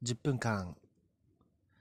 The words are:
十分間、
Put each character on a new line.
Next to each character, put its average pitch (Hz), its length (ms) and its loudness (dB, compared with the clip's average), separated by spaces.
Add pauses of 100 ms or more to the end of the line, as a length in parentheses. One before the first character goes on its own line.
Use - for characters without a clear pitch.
十 120 140 0
分 131 240 0
間、 98 360 0 (1040)